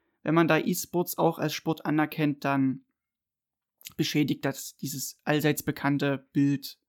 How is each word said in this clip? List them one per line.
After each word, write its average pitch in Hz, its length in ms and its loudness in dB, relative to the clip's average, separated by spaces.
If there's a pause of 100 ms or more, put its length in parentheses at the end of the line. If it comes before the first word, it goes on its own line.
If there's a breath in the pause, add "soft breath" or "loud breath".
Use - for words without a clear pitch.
(220)
wenn 156 120 0
man 165 140 6
da 156 100 4
E-Sports - 600 -2
auch 160 200 2
als 147 140 -2
Sport - 320 -4
anerkennt, 151 600 0
dann 135 380 2 (1120)
beschädigt 147 480 0
das - 320 -6
dieses 135 480 -10
allseits 151 380 0
bekannte 143 680 -2
Bild, 139 460 0 (100)